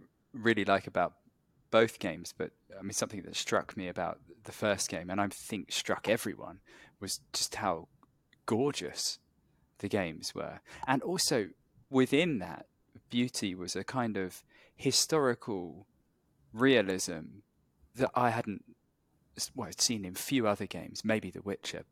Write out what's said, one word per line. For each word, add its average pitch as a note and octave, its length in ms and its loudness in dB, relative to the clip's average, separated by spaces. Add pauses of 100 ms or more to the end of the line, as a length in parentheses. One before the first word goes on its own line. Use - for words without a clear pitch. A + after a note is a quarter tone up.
(320)
really G#2+ 340 4
like G2 200 4
about F2 280 0 (580)
both A2+ 260 6
games, E2+ 400 -6
but, - 140 -6 (260)
I F#2 60 -14
mean, G2 100 -6
something G#2 300 -4
that - 120 -10
struck - 400 0
me F#2 120 -6
about F2 320 -4 (240)
the - 80 -14
first G2+ 380 0
game, F2 200 -6
and F#2+ 100 -2
I G2+ 100 4
think - 420 -8
struck - 360 -2
everyone, G2 520 -2 (400)
was - 220 -6 (120)
just - 220 -2
how E2+ 320 -2 (580)
gorgeous A#2 720 0 (600)
the G#2 80 -4
games F2+ 480 -2
were. D2 240 -6 (260)
And C3 160 2
also, C3+ 480 0 (400)
within C#3 500 4
that F2 280 -10 (420)
beauty A#2+ 440 0
was F2+ 220 -6
a F#2+ 80 -4
kind A#2 340 -2
of F#2 260 -6 (320)
historical A#2 1080 0 (680)
realism G2 880 4 (540)
that B2 200 2
I B2 140 4
hadn't A2 340 -4 (720)
s-, - 180 -6
well, A#2 120 -6
I'd F2+ 140 -4
seen G#2+ 240 0
in F2+ 100 -8
few B2 320 2
other G#2 180 2
games, - 380 -10
maybe G#2+ 260 0
The - 120 -12
Witcher, - 500 -6